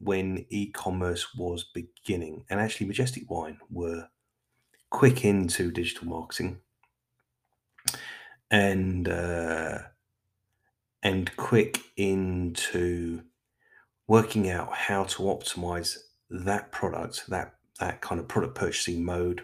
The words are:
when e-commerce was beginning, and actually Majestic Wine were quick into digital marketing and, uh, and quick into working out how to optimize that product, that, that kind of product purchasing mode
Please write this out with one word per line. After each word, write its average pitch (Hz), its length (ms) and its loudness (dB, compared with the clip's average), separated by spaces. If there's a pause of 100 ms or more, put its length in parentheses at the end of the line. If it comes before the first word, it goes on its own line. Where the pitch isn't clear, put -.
when 95 480 0
e-commerce 101 840 -2
was 87 300 -4
beginning, 85 840 -6
and 101 120 -2
actually 107 260 -2
Majestic 123 440 -2
Wine 80 280 -6 (120)
were 85 380 -6 (840)
quick 127 340 6
into 95 460 4
digital 85 380 -6
marketing 90 500 -6 (1900)
and, 95 580 4
uh, 85 680 -2 (1200)
and 95 340 2
quick - 440 4 (160)
into 87 1300 0 (840)
working 107 420 6
out 85 240 -4
how 98 300 0
to - 180 -4
optimize 87 760 -2 (360)
that 95 380 -2
product, 85 580 -4
that, - 280 -4 (240)
that 92 200 -2
kind 87 200 -4
of - 80 -10
product 82 260 0
purchasing 87 500 -2
mode 87 400 -2